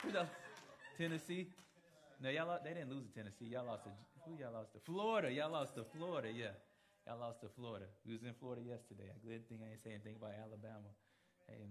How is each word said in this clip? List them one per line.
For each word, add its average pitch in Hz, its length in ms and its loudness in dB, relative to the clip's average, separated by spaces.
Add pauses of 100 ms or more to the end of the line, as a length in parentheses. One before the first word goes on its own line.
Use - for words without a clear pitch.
Who - 100 2
y'all? 175 160 6 (680)
Tennessee? 165 500 4 (720)
No, 131 80 4
y'all 160 180 6
lo-, 175 160 6
they 156 100 0
didn't 156 160 0
lose 135 160 -2
to 104 80 -10
Tennessee. 107 320 -4
Y'all 120 200 2
lost 110 180 0
to, 98 80 -6 (340)
who 165 120 -6
y'all 123 160 -2
lost 110 200 -4
to? 110 60 -12
Florida. 196 520 6
Y'all 147 200 6
lost 143 240 4
to 120 80 0 (120)
Florida, 156 360 2
yeah. 110 260 0 (480)
Y'all 117 140 -2
lost 117 220 -2
to 101 140 -6
Florida. 113 300 -2 (200)
We 113 80 -2
was 113 100 -2
in 120 160 -2
Florida 123 220 -2
yesterday. 110 520 -6
A 113 140 -10
good 113 200 -4
thing 113 140 -6
I 110 100 -6
ain't 107 120 -10
say 113 80 -6
anything 107 240 -6
about 107 180 -4
Alabama. 107 560 -8 (580)
Hey, 110 240 -8